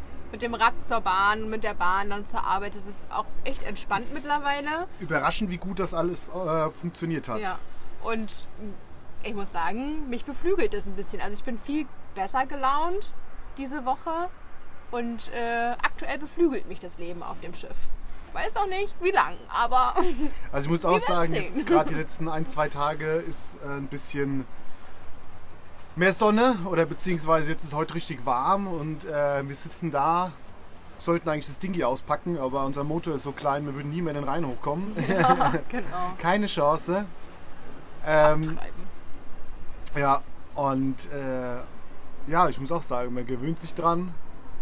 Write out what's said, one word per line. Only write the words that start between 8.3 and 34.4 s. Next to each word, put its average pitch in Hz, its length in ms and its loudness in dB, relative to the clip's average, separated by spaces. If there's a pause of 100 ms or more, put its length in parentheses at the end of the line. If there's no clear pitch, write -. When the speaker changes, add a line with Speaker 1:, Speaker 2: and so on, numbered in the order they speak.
Speaker 1:
ich 220 100 -2
muss 196 180 0
sagen, 254 580 0
mich - 160 -2
beflügelt - 480 4
es 202 120 0
ein 196 100 0
bisschen. - 260 0
Also 202 120 0
ich - 100 0
bin 240 160 0
viel 294 260 -4 (300)
besser 220 300 0
gelaunt 285 640 2 (460)
diese 269 280 -6
Woche 320 440 -2 (640)
und, 233 420 -2
äh, 233 380 -2 (100)
aktuell 294 380 0
beflügelt 294 480 0
mich 185 120 -6
das - 180 -10
Leben 175 260 -6
auf - 180 -6
dem 160 140 -6
Schiff. - 200 -2 (580)
Weiß - 220 0
noch 403 100 2
nicht, 392 340 0
wie 359 120 4
lang, 180 240 2 (180)
aber 247 400 4 (300)
<laughs> - 280 2
Speaker 2:
Also 139 140 2
ich 156 60 2
muss 170 120 2
Speaker 1:
wir 165 60 2
Speaker 2:
auch 175 40 6
Speaker 1:
werden 185 140 4
Speaker 2:
sagen, 170 260 4
Speaker 1:
sehen. - 220 0
Speaker 2:
jetzt 294 120 0
gerade 339 220 6
die 160 60 2
letzten 156 320 0
ein, 160 200 0
zwei 151 200 2
Tage 151 380 0
ist, - 580 -2
äh, 143 40 -6 (100)
ein 139 80 -4
bisschen 139 600 -2 (1500)
mehr 185 180 4
Sonne 220 520 4
oder 165 200 2
beziehungsweise 160 680 2
jetzt 160 120 0
ist 147 100 -4
heute 156 200 -2
richtig 165 320 -6
warm 156 420 0
und, 156 380 -6
äh, 143 420 0
wir 139 80 -10
sitzen - 360 -6
da, 165 400 2 (640)
sollten 170 320 0
eigentlich 151 180 -2
das 139 120 -8
Dingi 185 240 -2
auspacken, 147 540 -2
aber 135 280 -2
unser 139 180 -2
Motor 160 320 -2
ist 131 80 -6
so 139 80 -4
klein, 147 340 -2
wir 135 100 -6
würden 143 160 -6
nie 170 100 -4
mehr 160 140 -2
in 143 60 -4
den 139 80 -2
Rhein 156 160 0